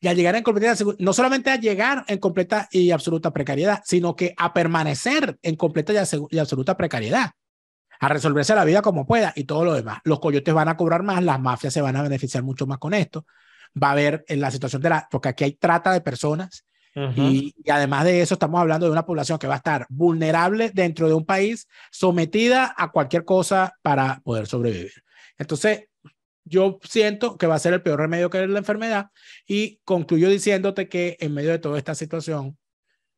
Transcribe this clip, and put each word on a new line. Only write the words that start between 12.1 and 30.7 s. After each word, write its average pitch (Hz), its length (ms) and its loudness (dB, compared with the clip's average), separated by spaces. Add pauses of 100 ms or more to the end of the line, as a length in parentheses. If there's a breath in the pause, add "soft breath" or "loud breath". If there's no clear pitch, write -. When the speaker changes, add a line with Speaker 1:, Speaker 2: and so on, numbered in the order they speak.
Speaker 1:
mucho 131 240 -6
más 135 120 -6
con 156 140 -6
esto. 165 320 -4 (560 soft breath)
Va 139 100 2
a - 20 2
haber 147 340 0
en 147 140 -4
la 139 100 0
situación 135 320 -6
de 165 80 2
la, 156 180 0
porque 143 200 -2
aquí 131 160 -2
hay 143 80 0
trata 170 400 2
de 180 80 2
personas 156 680 -6 (300)
Speaker 2:
Ujú. 139 260 -2
Speaker 1:
y, 135 320 2 (100)
y 151 60 -2
además 143 340 2
de 175 160 4
eso 175 140 2
estamos 165 260 0
hablando 165 260 2
de 160 60 4
una 160 140 0
población 160 320 -4
que 147 80 -8
va 135 80 0
a 139 40 -4
estar 139 300 -2
vulnerable 170 840 2
dentro 170 320 0
de 156 80 4
un 160 100 0
país, 196 440 -2 (240 soft breath)
sometida 185 840 2
a 165 140 -2
cualquier 165 340 0
cosa 190 560 2
para 135 440 0
poder 110 240 -4
sobrevivir. 113 560 -6 (340 soft breath)
Entonces, 208 460 -2 (600)
yo 190 360 2
siento 214 560 -2
que 180 80 0
va 160 80 4
a 151 40 0
ser 170 140 2
el 180 80 2
peor 151 180 0
remedio 170 300 0
que 185 180 -2
la 196 120 0
enfermedad 208 480 -4 (400 soft breath)
y 208 380 -4
concluyo 175 440 2
diciéndote 196 640 0